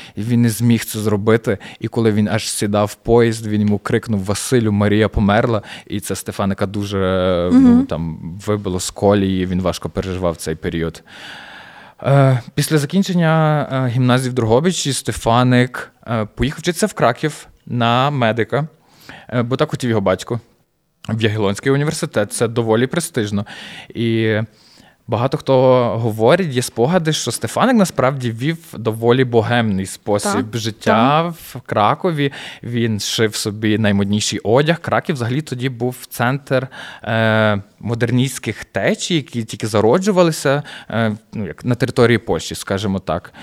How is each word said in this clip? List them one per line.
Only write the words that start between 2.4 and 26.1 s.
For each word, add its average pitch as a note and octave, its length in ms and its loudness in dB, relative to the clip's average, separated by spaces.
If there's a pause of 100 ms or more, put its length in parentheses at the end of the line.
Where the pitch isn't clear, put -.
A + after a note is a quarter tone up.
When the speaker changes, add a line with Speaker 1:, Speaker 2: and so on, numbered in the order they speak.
Speaker 1:
сідав G#2 360 0
в - 80 -6
поїзд, A2+ 520 2
він G#2 140 0
йому G#2 180 2
крикнув: G#2 460 -2
«Василю, G#2+ 480 0
Марія G#2 360 4
померла». A2 540 2 (240)
І G#2 140 -8
це - 160 -8
Стефаника G2 500 -4
дуже, G2+ 320 -4
е, F#2 540 0
ну, B3 60 6
Speaker 2:
Мгм. B3+ 280 6
Speaker 1:
там, D#2+ 320 -6 (280)
вибило G2+ 340 -2
з - 100 -8
колії, G2 560 2
він F#2 160 -2
важко F2 260 -4
переживав F2+ 480 -4
цей - 180 -6
період. E2 480 -6 (1000)
Е, C3+ 380 4 (140)
після D3+ 240 0
закінчення, D#3+ 840 2 (100)
е, C3 160 0
гімназії B2+ 420 2
в B2 40 -6
Дрогобичі B2+ 580 2
Стефаник, B2 1000 2 (140)
е, A2+ 280 -2
поїхав B2+ 260 -2
вчитися F3 260 -2
в G3 60 -2
Краків D3 540 -2 (200)
на A#2+ 440 2
медика, A#2+ 560 0 (680)
е, B2 80 0
бо B2 140 -4
так D3+ 140 0
хотів B2+ 200 -2
його A2+ 100 2
батько. A2+ 400 0 (680)
В A2 140 -4
Ягелонський G#2+ 500 0
університет. D3 600 -2
Це A#2 160 -2
доволі A2+ 380 0
престижно. G#2 600 -4 (480)
І A2+ 420 0 (720)
багато B2 320 -2
хто C3+ 160 0 (440)
говорить, A#2 560 2